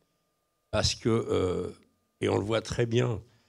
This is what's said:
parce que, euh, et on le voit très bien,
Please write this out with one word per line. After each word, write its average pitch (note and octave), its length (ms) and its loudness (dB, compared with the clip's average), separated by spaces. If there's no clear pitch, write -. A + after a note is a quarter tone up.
parce G#2 240 0
que, - 140 -2
euh, F#2 600 0
et G#2+ 60 0
on G2+ 100 2
le G2+ 60 0
voit G#2+ 180 0
très - 260 -2
bien, A#2 340 0